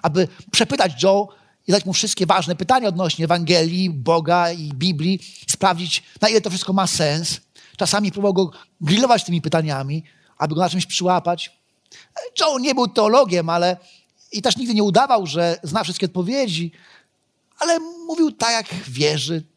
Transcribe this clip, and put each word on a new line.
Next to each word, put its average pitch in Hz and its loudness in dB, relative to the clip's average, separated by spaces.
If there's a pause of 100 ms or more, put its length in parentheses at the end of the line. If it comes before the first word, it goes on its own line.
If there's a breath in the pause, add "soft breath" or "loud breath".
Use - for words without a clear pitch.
aby 165 0 (240 loud breath)
przepytać 190 0
Joe 196 2 (400 soft breath)
i 190 0
zadać 196 2
mu 185 -4
wszystkie - -2
ważne 170 0
pytania 226 0
odnośnie 165 -2
Ewangelii, 170 2
Boga 165 0
i 156 -8
Biblii, 165 -2 (300 loud breath)
sprawdzić, 180 0 (180 loud breath)
na 214 4
ile 220 4
to 208 -6
wszystko 185 -4
ma 190 2
sens. 156 -2 (360 loud breath)
Czasami 196 0
próbował 202 0
go 180 0 (300 loud breath)
grillować 208 4
tymi 175 -2
pytaniami, 151 -2 (340 soft breath)
aby 151 -2
go 165 2
na 180 2
czymś 170 -2
przyłapać. 180 -2 (840 loud breath)
Joe 302 2
nie 269 0
był 247 2
teologiem, 214 2
ale 175 2 (540 soft breath)
i 208 -8
też 233 0
nigdy 240 -2
nie 214 2
udawał, 208 4
że 170 0
zna 185 -4
wszystkie 175 -4
odpowiedzi, 180 -2 (880 soft breath)
ale 330 0
mówił 330 -2
tak, 226 -2
jak 214 -4
wierzy 143 -2 (140)